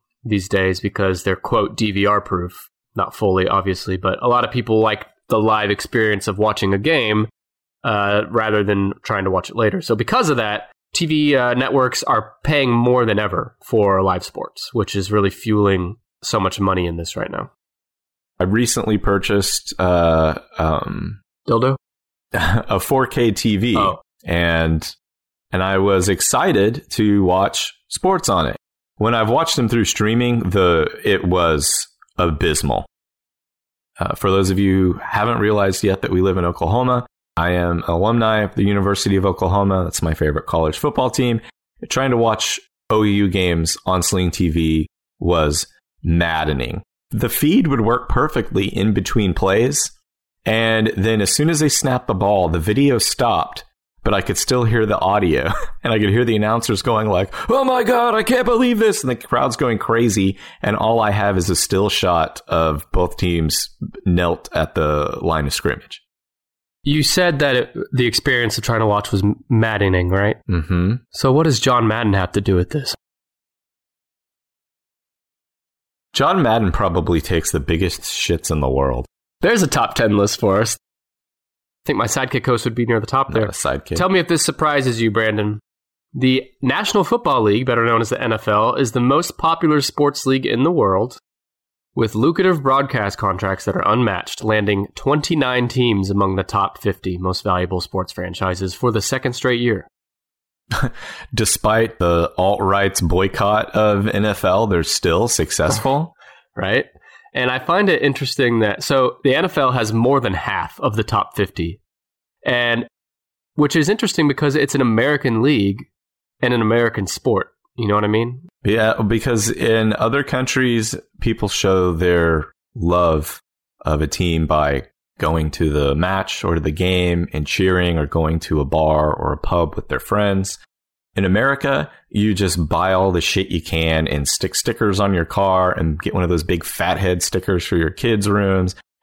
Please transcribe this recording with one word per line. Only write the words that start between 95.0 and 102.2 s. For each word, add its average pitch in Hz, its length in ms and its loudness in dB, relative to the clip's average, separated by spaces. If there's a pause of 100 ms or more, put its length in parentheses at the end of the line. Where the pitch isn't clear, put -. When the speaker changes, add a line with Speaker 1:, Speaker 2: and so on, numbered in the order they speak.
Speaker 1:
teams 113 420 2
among 98 260 0
the 95 80 0
top - 380 -2
fifty 92 380 -4
most 92 240 -4
valuable 90 380 -2
sports - 300 -6
franchises 90 640 -4
for 123 180 -2
the 107 100 -2
second 131 320 -4
straight 123 280 -2
year. 117 260 -2 (840)
<laughs> - 200 -2 (420)
Speaker 2:
Despite 110 640 0
the 85 400 2